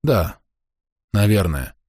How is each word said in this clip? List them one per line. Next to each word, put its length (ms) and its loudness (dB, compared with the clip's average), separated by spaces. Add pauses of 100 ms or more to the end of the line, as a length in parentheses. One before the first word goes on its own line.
Да, 360 -2 (720)
наверное. 640 0 (140)